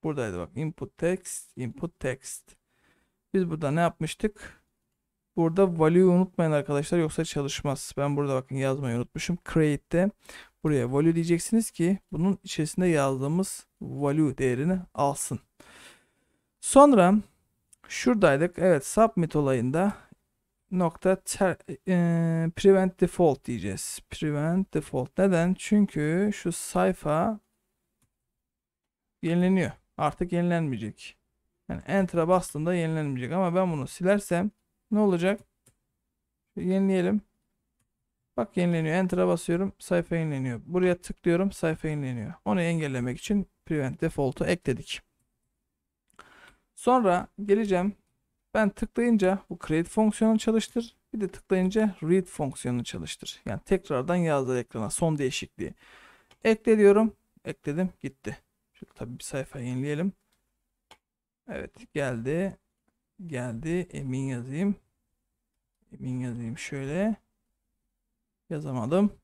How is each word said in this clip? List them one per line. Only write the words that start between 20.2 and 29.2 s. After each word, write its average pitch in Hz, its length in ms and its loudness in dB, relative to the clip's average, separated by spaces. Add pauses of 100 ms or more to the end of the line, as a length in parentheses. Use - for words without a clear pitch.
nokta 185 460 0
ter-, - 420 -2 (300)
e, 165 680 2
prevent 190 440 4
default 170 440 2
diyeceğiz. 101 560 -6 (100)
Prevent 160 640 -2
default. 135 440 -4
Neden? 180 400 4
Çünkü 196 760 2
şu - 180 -6
sayfa 185 880 -2 (1800)